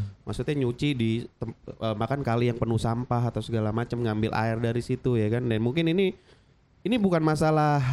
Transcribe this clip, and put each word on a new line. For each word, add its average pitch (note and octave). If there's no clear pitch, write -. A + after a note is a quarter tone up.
Maksudnya B2+
nyuci B2+
di A#2
tem-, -
eh, A2
makan A2+
kali A#2+
yang A#2+
penuh A2+
sampah A#2+
atau A2+
segala G#2+
macam, A#2
ngambil A2
air A2+
dari A#2
situ B2+
ya G#2+
kan. A#2
Dan A#2+
mungkin B2+
ini, F#3
ini G#3+
bukan F3+
masalah, D#3